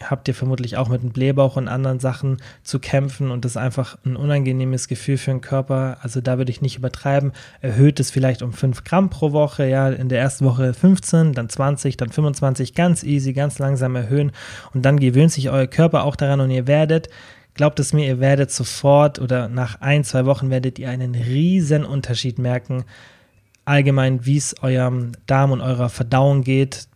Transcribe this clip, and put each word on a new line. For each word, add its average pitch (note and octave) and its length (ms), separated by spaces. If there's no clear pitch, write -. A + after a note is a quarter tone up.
habt - 260
ihr C3 60
vermutlich B2+ 420
auch B2 140
mit B2 120
dem B2 100
Blähbauch C3+ 440
und C3 140
anderen C3 300
Sachen C3 380
zu - 160
kämpfen C3+ 520
und B2 140
das A#2+ 80
ist B2 40
einfach B2 480
ein C3 120
unangenehmes C3 720
Gefühl C3+ 280
für C3+ 140
den C3 80
Körper. C3 640
Also B2 180
da B2+ 180
würde B2+ 140
ich - 100
nicht C3+ 160
übertreiben. C#3 540
Erhöht C3+ 400
es C3 100
vielleicht C3 300
um B2 100
fünf B2+ 320
Gramm F#3 260
pro D#3 220
Woche, D3 340
ja, C3+ 240
in B2+ 200
der B2 100
ersten C3+ 240
Woche B2+ 300
fünfzehn, E3+ 600
dann A#2 140
zwanzig, C#3 480
dann A#2+ 140
fünfundzwanzig, C3+ 640
ganz E3+ 300
easy, C#3 280
ganz C#3 280
langsam C3 360
erhöhen C3+ 360
und B2+ 100
dann C#3+ 160
gewöhnt C3+ 320
sich C3+ 180
euer C3 180
Körper D#3+ 360
auch C#3+ 140
daran C#3 240
und C3 80
ihr B2+ 180
werdet, D#3 400
glaubt D3 260
es C#3 140
mir, D3+ 120
ihr C3 140
werdet C#3 320
sofort C#3+ 680
oder B2 280
nach A#2+ 320
ein, C#3+ 240
zwei B2+ 220
Wochen C3+ 240
werdet B2+ 300
ihr C3 100
einen B2+ 260
riesen D3+ 720
Unterschied B2+ 540
merken, B2 440
allgemein, C3+ 600
wie C#3 100
es - 260
eurem B2+ 520
Darm C3+ 260
und B2+ 100
eurer B2 260
Verdauung C3 540
geht. C3 540